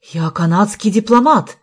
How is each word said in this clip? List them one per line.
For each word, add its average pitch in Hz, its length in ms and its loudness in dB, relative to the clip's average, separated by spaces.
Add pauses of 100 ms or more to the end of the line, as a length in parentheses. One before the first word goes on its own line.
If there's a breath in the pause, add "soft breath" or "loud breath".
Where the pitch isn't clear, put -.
Я 160 280 -8
канадский 175 640 -2
дипломат! 233 720 2